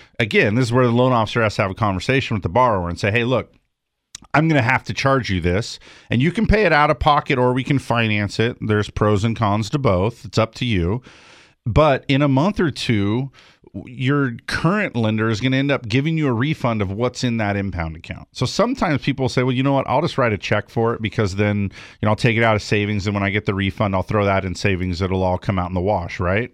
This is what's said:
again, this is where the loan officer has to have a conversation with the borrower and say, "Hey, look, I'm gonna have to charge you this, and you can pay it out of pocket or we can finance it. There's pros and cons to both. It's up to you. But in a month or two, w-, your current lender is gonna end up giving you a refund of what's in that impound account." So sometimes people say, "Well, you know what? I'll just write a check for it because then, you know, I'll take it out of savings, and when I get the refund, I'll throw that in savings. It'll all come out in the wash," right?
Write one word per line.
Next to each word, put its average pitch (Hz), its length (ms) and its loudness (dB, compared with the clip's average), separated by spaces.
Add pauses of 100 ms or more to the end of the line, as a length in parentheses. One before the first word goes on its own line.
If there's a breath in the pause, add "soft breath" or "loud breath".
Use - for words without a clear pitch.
(200 loud breath)
again, 120 340 2
this 127 120 2
is 113 60 -4
where 127 140 4
the 117 60 2
loan 127 200 4
officer 117 300 0
has 107 140 0
to 110 80 0
have 98 80 -2
a - 20 -8
conversation 110 640 -2
with 95 80 -4
the 87 60 -4
borrower 101 380 0
and 87 120 -8
say, 107 100 0
"Hey, 117 140 2
look, 120 280 -2 (800)
I'm 151 160 4
gonna 151 140 4
have 120 220 0
to 113 100 -8
charge 135 380 0
you 92 100 0
this, 90 380 -2 (320 loud breath)
and 117 100 2
you 165 100 2
can 226 140 -2
pay 208 200 4
it 165 60 4
out 151 200 4
of 147 80 0
pocket 147 400 2
or 123 120 2
we 127 120 0
can 139 160 0
finance 107 600 0
it. - 220 0
There's 104 300 0
pros 104 320 2
and 113 120 0
cons 107 360 -2
to 151 80 -2
both. 104 440 0
It's - 140 -4
up 110 160 0
to - 120 -6
you. 101 360 0 (640 loud breath)
But 135 420 2
in 135 140 2
a 147 60 4
month 143 320 2
or 175 100 2
two, 113 640 -2 (420 soft breath)
w-, 110 180 -12
your 127 540 0
current 190 500 -2
lender 110 360 0
is 107 100 -2
gonna 131 160 0
end 139 140 0
up 120 160 -2
giving 139 280 0
you 151 120 0
a 131 40 0
refund 117 520 0
of 92 80 -4
what's 120 320 -4
in 120 140 0
that 101 180 0
impound 85 400 -4
account." 85 380 -16
So 131 120 -4
sometimes 190 560 0
people 131 280 -2
say, 127 120 0
"Well, 127 140 0
you 131 80 -2
know 139 100 2
what? - 160 -2
I'll 135 140 0
just 143 160 -4
write 120 120 2
a 98 60 0
check - 320 -2
for 117 240 0
it - 80 -6
because 101 360 -2
then, 104 260 2
you - 420 -8
know, 107 40 2
I'll 107 60 2
take 113 220 2
it 117 60 2
out 110 120 4
of 98 60 -2
savings, 104 460 -2
and 101 80 -2
when 101 80 0
I 98 80 0
get 104 160 -2
the 101 80 -2
refund, 98 400 -2
I'll 92 80 -2
throw 104 220 0
that 98 200 0
in 92 80 -4
savings. 92 480 -2
It'll 95 220 0
all 90 160 0
come 98 180 -2
out 90 120 -4
in 92 40 -8
the 90 80 -2
wash," 95 380 -4
right? 98 340 -2